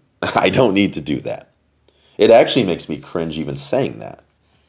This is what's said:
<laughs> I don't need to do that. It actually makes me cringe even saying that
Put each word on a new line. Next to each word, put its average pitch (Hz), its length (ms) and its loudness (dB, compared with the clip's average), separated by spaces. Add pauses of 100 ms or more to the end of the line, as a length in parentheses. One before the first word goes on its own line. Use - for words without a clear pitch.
<laughs> - 120 -20
I - 280 0
don't 101 240 4
need 98 200 2
to 80 80 -8
do 69 200 -6
that. - 280 -12 (680)
It 110 120 4
actually 123 340 6
makes 85 240 -4
me 76 100 -8
cringe 80 400 -8
even 71 200 -6
saying 69 420 -4
that - 240 -18 (460)